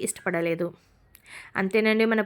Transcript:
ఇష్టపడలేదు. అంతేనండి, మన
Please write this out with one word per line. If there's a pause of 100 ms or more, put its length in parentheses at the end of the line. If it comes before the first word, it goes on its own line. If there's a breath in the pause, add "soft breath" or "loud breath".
ఇష్టపడలేదు. (920 loud breath)
అంతేనండి,
మన